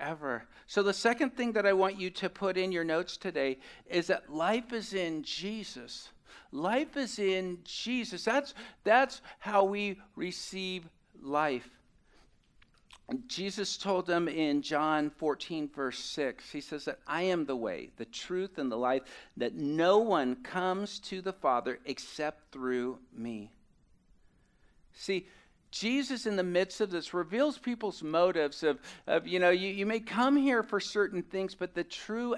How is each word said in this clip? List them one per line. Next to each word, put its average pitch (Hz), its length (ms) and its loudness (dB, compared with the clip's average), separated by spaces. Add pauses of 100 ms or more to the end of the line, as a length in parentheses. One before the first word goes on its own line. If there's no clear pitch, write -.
ever. 143 420 -4 (240)
So 202 160 2
the 196 100 2
second 247 380 2
thing 240 220 -2
that 208 120 2
I 196 60 6
want 190 260 4
you 185 120 -4
to 180 200 -4
put 185 280 -2
in 185 160 0
your 170 100 0
notes 165 320 0
today 139 420 -2 (320)
is 175 180 0
that 185 220 0
life 202 440 0
is 220 200 -6
in 165 300 -2
Jesus. 180 840 -8 (420)
Life 220 460 0
is 247 220 -4
in 190 440 0
Jesus. 226 600 -4
That's, 277 280 2 (300)
that's 247 380 4 (180)
how 202 240 4
we 202 340 0 (200)
receive 185 720 -6 (320)
life. 139 480 0 (1600)
Jesus 196 500 -4
told 185 280 0
them 170 220 2
in 147 340 2
John 151 480 2
fourteen, 151 600 -4
verse 131 300 -4
six, - 500 -6
he 147 120 -8
says 147 240 -10
that, - 220 -6
"I 160 160 -2
am 175 220 2
the 135 120 -2
way, 87 400 -4
the 113 80 -10
truth, - 520 -6
and 131 140 -2
the 110 60 -2
life, 127 260 2 (320)
that 120 180 -2
no 160 440 4
one 160 380 4
comes 185 640 -4
to 185 220 -8
the 190 120 -4
Father 127 520 0
except - 680 -6
through 127 460 -2 (140)
me." 110 380 -8 (1400)
See, 185 340 -4 (440)
Jesus 254 540 -2
in 208 120 0
the 185 60 4
midst 180 360 2
of 208 100 0
this 175 240 -4
reveals 202 440 0
people's 226 440 -4
motives 160 640 4
of, 143 160 4 (280)
of, 165 200 2
you 180 120 2
know, 180 120 8
you, 185 180 4
you 196 160 -2
may 220 140 0
come 247 380 4
here 269 260 4
for 208 160 -2
certain 196 440 0
things, 190 300 -4
but 180 200 -6
the 175 100 -2
true 233 540 -4